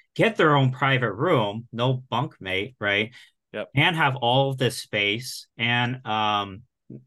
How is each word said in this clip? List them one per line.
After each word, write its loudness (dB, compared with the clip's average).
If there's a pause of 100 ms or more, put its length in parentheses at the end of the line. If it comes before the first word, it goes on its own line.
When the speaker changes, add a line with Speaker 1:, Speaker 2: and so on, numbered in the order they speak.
(160)
Speaker 1:
get 2
their 6
own 4
private 0
room, 0
no -2
bunkmate, -4
right? 0 (420)
Speaker 2:
Yep. -8
Speaker 1:
And 2
have 2
all 2
of -6
this 0
space -4 (100)
and, -2
um, -2 (440)